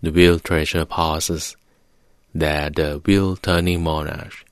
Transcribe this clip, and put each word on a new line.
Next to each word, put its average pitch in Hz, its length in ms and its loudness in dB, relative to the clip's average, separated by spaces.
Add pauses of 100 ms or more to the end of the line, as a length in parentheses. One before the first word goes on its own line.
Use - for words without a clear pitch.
the 80 100 -4
wheel 87 280 6
treasure 80 460 -2
passes, 80 680 -4 (800)
there 76 360 0
the 76 360 -2
wheel-turning 90 800 2
monarch 78 680 -6